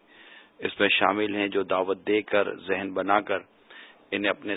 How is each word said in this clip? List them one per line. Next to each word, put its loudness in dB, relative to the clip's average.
اس -4
میں 6
شامل 2
ہیں، 0
جو 0
دعوت -2
دے 2
کر، 0
ذہن -4
بنا 2
کر -2
انہیں 0
اپنے -4